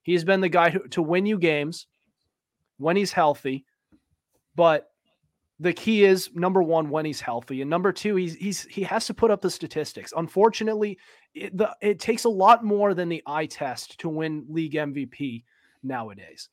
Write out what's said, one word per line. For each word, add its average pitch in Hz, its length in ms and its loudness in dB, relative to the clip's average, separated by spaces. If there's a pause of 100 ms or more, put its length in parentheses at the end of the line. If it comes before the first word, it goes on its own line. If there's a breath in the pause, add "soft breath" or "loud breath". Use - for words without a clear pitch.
He 175 120 0
has 165 100 2
been 190 160 2
the 190 80 0
guy 170 220 4
who, 180 200 -4
to 175 120 -2
win 180 240 0
you 214 120 0
games 160 500 -2 (880)
when 160 180 0
he's 196 160 0
healthy. 143 540 0 (880)
But 160 340 4 (680)
the 170 140 0
key 208 320 4
is, 190 280 4
number 185 300 2
one, 160 260 0
when 156 140 -2
he's 151 160 -6
healthy, 123 400 -8
and 139 100 -6
number 180 220 2
two, 208 240 -2
he's, 175 200 -2
he's, 190 280 -6
he - 200 -8
has 208 240 -4
to 220 60 -8
put 226 160 2
up 202 120 2
the 185 80 -2
statistics. - 640 -10
Unfortunately, 208 840 0 (360 soft breath)
it, 185 240 -12
the, 208 240 0
it 202 180 0
takes 226 240 -2
a 233 60 4
lot 220 340 6
more 202 300 2
than 170 160 -2
the 165 160 -4
eye 151 200 -4
test - 540 -10
to 170 80 -8
win 156 400 -4
league 156 280 -6
M 147 180 -4
V 139 120 -6
P 120 380 -10 (400)
nowadays. 104 680 -12